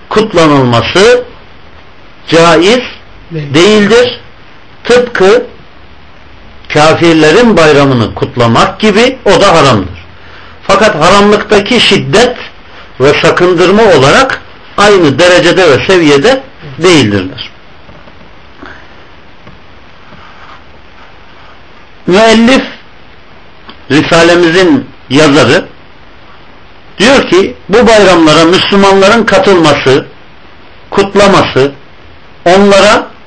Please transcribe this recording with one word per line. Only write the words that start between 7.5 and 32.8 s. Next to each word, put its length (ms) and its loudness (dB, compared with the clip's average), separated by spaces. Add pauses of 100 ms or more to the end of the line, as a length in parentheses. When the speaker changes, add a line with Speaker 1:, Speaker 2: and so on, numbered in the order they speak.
Speaker 1:
bayramını 580 0
kutlamak 640 -2
gibi 440 0
o 160 0
da 140 2
haramdır. 440 -2 (640)
Fakat 320 0
haramlıktaki 840 0
şiddet 560 -2 (640)
ve 120 2 (100)
sakındırma 600 0
olarak 600 0 (340)
aynı 420 0
derecede 520 2
ve 160 -2
seviyede 560 0 (360)
değildirler. 720 -2 (4000)
Müellif, 560 2 (1300)
Risalemizin 960 0 (240)
yazarı 580 0 (1300)
diyor 300 0
ki, 280 -2 (120)
bu 180 2
bayramlara 580 2
Müslümanların 800 0
katılması, 800 0 (840)
kutlaması, 840 -2 (720)
onlara 600 2 (200)